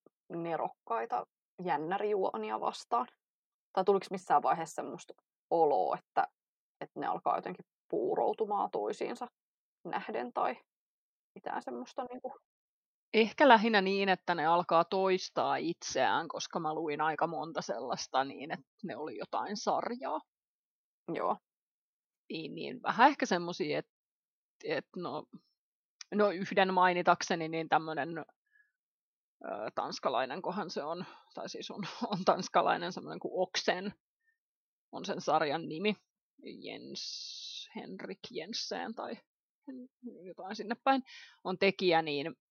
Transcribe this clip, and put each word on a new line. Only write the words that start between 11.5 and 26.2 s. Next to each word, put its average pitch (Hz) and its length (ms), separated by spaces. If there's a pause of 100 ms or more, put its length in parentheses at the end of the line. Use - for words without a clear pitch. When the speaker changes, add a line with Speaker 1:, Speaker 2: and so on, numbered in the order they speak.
Speaker 1:
semmoista 247 400
niinku? 247 300 (800)
Speaker 2:
Ehkä 226 320
lähinnä 220 340
niin, 196 280
että 180 260
ne 156 100
alkaa 170 380
toistaa 185 720
itseään, 135 720
koska - 320
mä 156 140
luin 156 280
aika 156 260
monta 160 340
sellaista 127 640
niin, 139 280
että 175 140 (180)
ne 117 140
oli 143 200
jotain 139 400
sarjaa. 247 640 (920)
Speaker 1:
Joo. 127 240 (920)
Speaker 2:
Niin, 160 260
niin 226 280
vähän 214 260
ehkä 277 160
semmosia, 175 540
et, - 80 (760)
et 147 220 (100)
no, 156 300 (920)
no 208 160